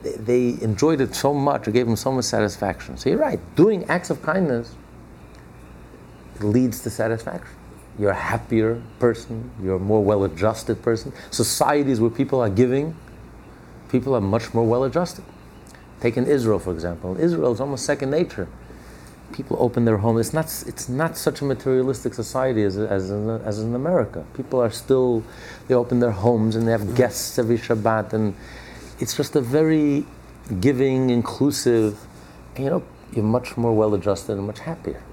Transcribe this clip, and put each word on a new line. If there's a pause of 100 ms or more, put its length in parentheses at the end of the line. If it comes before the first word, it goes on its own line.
they,
they
enjoyed
it
so
much,
it
gave
them
so
much
satisfaction.
So
you're
right, (160)
doing
acts
of
kindness (1700)
leads
to
satisfaction. (440)
You're
a
happier (160)
person, (100)
you're
a
more
well-adjusted
person. (160)
Societies
where
people
are
giving, (920)
people
are
much
more
well-adjusted. (760)
Take
in
Israel,
for
example.
Israel
is
almost
second
nature. (840)
People
open
their
homes.
It's
not, (220)
it's
not
such
a
materialistic
society
as,
as,
in,
as
in
America.
People
are
still, (440)
they
open
their
homes
and
they
have
guests
every
Shabbat.
And (640)
it's
just
a
very (540)
giving,
inclusive, (560)
and,
you
know, (300)
you're
much
more
well-adjusted
and
much
happier.